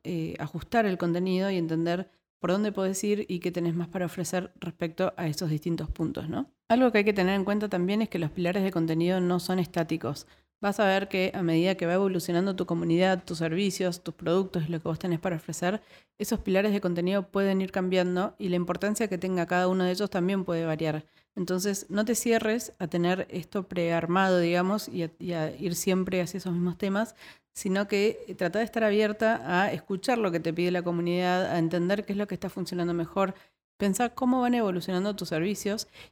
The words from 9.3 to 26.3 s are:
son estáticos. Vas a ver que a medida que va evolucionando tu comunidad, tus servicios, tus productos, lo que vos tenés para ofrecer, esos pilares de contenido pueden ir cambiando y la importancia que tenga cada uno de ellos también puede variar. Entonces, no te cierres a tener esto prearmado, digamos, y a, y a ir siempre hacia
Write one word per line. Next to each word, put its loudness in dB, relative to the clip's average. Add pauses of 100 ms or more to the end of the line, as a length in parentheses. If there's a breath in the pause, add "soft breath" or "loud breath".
son -2
estáticos. -4 (320 soft breath)
Vas 0
a 4
ver 2
que 0
a -2
medida 4
que -2
va 2
evolucionando 0
tu -4
comunidad, 2
tus -8
servicios, -2
tus -10
productos, 0
lo -4
que -4
vos -4
tenés 0
para -2
ofrecer, -4 (360 loud breath)
esos -2
pilares 2
de 0
contenido 0
pueden 2
ir -4
cambiando 0
y -4
la 2
importancia -2
que -4
tenga -2
cada 2
uno 2
de 2
ellos -2
también 0
puede -2
variar. -2 (300 soft breath)
Entonces, -2
no 0
te 0
cierres 0
a -4
tener 0
esto -6
prearmado, 2
digamos, 2
y -4
a, -6
y -6
a -2
ir -4
siempre 0
hacia -4